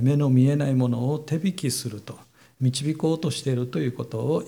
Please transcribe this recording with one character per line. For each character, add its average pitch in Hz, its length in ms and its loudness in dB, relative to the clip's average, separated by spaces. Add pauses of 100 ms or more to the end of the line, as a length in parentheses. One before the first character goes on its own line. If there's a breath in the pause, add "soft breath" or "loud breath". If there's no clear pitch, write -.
目 135 140 4
の 147 140 4
見 127 180 8
え 143 80 4
な 143 120 0
い 135 60 0
も 127 160 2
の 123 220 0
を 151 80 -2
手 - 160 -6
引 175 180 -2
き 139 180 -2
す - 160 -6
る 104 140 -8
と、 - 160 -16 (420 soft breath)
導 135 360 0
こ 160 180 0
う 160 60 -2
と 165 100 -2
し - 140 -6
て 135 80 -2
い 123 40 0
る 123 120 -2
と 160 120 -4
い 143 80 -2
う 120 40 -2
こ 127 140 -8
と - 140 -8
を 139 280 -2